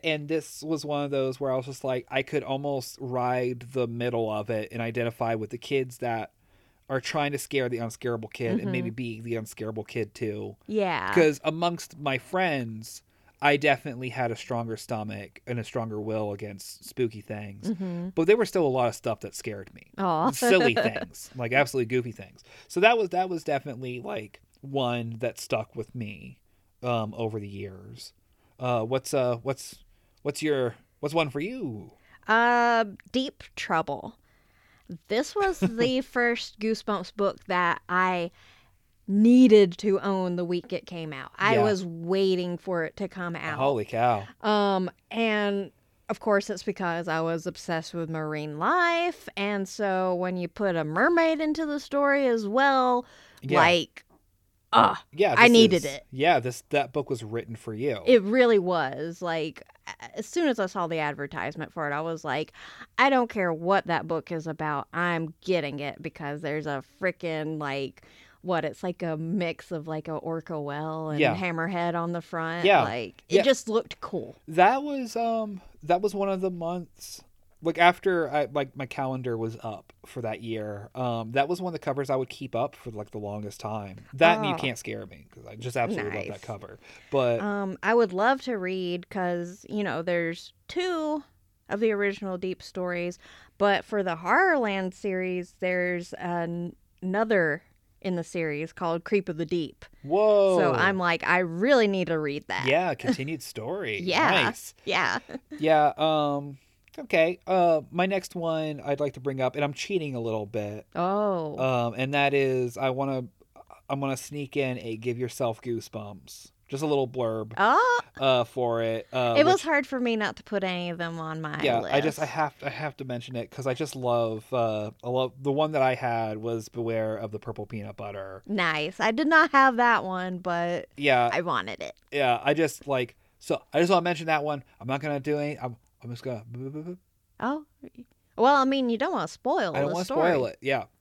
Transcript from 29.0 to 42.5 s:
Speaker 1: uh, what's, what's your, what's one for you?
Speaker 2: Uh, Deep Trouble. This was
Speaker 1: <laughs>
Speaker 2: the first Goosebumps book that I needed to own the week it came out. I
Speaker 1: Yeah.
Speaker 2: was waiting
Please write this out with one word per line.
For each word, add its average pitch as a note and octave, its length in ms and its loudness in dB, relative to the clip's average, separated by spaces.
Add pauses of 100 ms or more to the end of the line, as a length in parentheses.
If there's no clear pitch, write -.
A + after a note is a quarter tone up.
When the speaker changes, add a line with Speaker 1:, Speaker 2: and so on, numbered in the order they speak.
Speaker 1:
uh, B2 280 2
what's, - 340 -8 (460)
what's C#3+ 200 -4
your, C3+ 320 2 (240)
what's D3 160 -4
one D#3+ 160 2
for C#3 100 -4
you? D3+ 520 -8 (360)
Speaker 2:
Uh, A#3 560 4 (260)
Deep C4 320 -2 (140)
Trouble. - 600 -2 (920)
This A#3+ 260 0
was G4 260 0
Speaker 1:
<laughs> - 0 -
Speaker 2:
the A#3 420 2
first A#3+ 580 -2
Goosebumps G#3+ 560 -4
book G3 300 0
that F3+ 420 0
I F3+ 420 0 (800)
needed G#3+ 680 10
to G3 220 0
own F#3 360 -2
the F3 80 -4
week F3 280 -6
it - 140 -6
came E3 260 -10
out. C3+ 240 -14
I G#3 200 2
Speaker 1:
Yeah. G#3 80 4
Speaker 2:
was G3 200 0
waiting F3+ 720 0